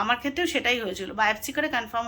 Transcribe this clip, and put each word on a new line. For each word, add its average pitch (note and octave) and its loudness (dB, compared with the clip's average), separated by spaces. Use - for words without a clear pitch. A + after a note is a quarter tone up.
আমার A3+ 2
ক্ষেত্রেও D#4 0
সেটাই A#3+ 2
হয়েছিল, F#3+ -4
বায়োপসি G#3+ 2
করে D4+ 2
কনফার্ম A#3 -2